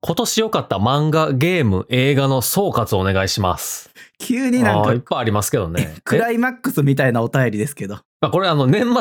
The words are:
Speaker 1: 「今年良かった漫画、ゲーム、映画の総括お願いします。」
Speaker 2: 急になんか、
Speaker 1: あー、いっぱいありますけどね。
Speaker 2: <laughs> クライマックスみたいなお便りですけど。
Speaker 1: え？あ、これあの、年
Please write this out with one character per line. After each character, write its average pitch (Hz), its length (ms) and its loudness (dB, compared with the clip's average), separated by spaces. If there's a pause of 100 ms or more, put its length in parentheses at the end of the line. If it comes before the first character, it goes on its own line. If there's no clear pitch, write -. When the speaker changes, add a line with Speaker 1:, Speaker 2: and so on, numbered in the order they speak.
Speaker 1:
「今 - 140 -4
年 220 280 -2
良 220 80 -2
か 160 100 0
っ - 80 -8
た - 80 -2
漫 139 340 2
画、 156 220 2
ゲ 165 300 2
ー - 20 2
ム、 95 240 0
映 131 260 2
画 135 140 2
の 135 120 0
総 185 300 -2
括 113 260 0
お 92 60 2
願 95 220 2
い 95 40 -2
し - 120 -4
ま 90 180 0
す。」 - 320 -12 (280)
Speaker 2:
急 254 320 -2
に 247 120 2
な 214 180 2
ん - 40 2
か、 - 60 0
Speaker 1:
あ - 20 4
ー、 113 40 2
い - 20 -2
っ - 20 -4
ぱ 165 160 -4
い - 20 -4
あ 123 60 -2
り 110 80 0
ま 104 100 0
す - 80 -4
け 143 80 -2
ど 92 100 -2
ね。 82 300 -4
Speaker 2:
<laughs> - 60 -20
ク - 140 0
ラ 233 120 0
イ 233 80 -2
マ 247 120 0
ッ - 40 -10
ク - 160 -6
ス 151 140 -2
み 139 120 4
た 139 120 0
い 127 40 0
な 120 100 0
お 117 60 -2
便 131 240 2
り 107 60 -6
で 107 80 -2
す - 80 -10
け 101 140 -10
ど。 104 80 -12
Speaker 1:
え？ - 20 -16 (280)
あ、 127 40 0
こ 170 100 0
れ 190 80 0
あ 165 60 2
の、 139 120 2
年 196 180 4 (160)